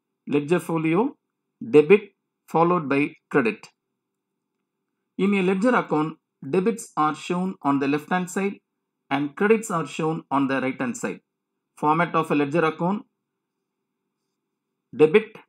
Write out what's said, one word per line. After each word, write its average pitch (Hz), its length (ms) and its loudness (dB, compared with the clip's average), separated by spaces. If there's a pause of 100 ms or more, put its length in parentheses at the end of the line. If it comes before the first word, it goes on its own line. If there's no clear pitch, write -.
(340)
ledger 151 260 0
folio, 165 560 -2 (600)
debit 165 260 8 (460)
followed 170 400 2
by 139 120 2 (300)
credit. 117 360 0 (1500)
In 202 160 2
a 196 80 0
ledger 196 320 2
account, 160 440 -2 (300)
debits 185 480 -2
are 151 180 0
shown 185 480 -6
on 139 180 0
the 139 80 0
left-hand 175 420 -4
side 202 240 -4 (560)
and 143 240 -4
credits 214 360 2
are 165 160 -4
shown 160 440 -4
on 139 160 0
the 131 140 -2
right-hand 127 360 -4
side. 95 240 -8 (560)
Format 160 380 0
of 160 160 -2
a 151 60 2
ledger 147 280 0
account, 170 380 -2 (1900)
debit 160 400 4 (120)